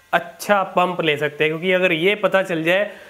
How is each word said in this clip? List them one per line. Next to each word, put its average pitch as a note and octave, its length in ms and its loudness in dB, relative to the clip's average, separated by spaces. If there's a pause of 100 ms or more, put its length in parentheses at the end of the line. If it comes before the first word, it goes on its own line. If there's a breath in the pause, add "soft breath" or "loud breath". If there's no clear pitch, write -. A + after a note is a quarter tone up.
(140)
अच्छा F#3+ 480 0 (120)
पंप F3+ 280 0
ले D3+ 160 2
सकते D3 260 -2
हैं। D#3 80 2
क्योंकि E3 220 -2
अगर F3+ 200 2
ये F3+ 240 2
पता F#3+ 260 2
चल E3 200 -4
जाए G3 260 0 (200 loud breath)